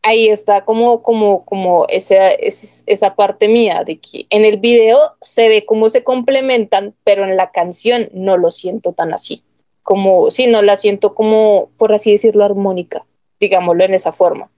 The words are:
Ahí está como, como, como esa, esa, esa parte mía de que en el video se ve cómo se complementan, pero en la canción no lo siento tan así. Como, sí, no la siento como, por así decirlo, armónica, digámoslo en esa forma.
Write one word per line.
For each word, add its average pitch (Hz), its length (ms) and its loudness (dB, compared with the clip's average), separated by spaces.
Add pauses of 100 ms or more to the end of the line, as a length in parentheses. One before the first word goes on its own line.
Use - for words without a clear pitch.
Ahí 226 260 2
está 208 360 0
como, 233 380 0
como, 208 420 0
como 180 440 0
esa, 190 420 2
esa, - 560 -6
esa 196 300 0
parte 208 320 0
mía 220 360 0
de 160 140 -10
que - 320 -18
en 214 140 2
el 208 140 2
video 233 380 4 (240)
se - 280 0
ve 214 180 2
cómo 220 240 0
se 247 140 -2
complementan, 247 1000 -2
pero 196 220 0
en 190 120 -2
la 185 140 -2
canción 202 640 -4
no 190 240 -2
lo 170 160 0
siento 185 400 -8
tan 165 200 -6
así. - 300 -10 (400)
Como, 190 480 0
sí, 254 160 -2
no 226 160 2
la 202 140 2
siento 202 400 -2
como, 214 600 0
por 214 160 0
así 208 200 0
decirlo, 208 320 2
armónica, 196 600 -4 (360)
digámoslo 180 420 0
en 190 120 0
esa 180 180 -4
forma. 160 460 -2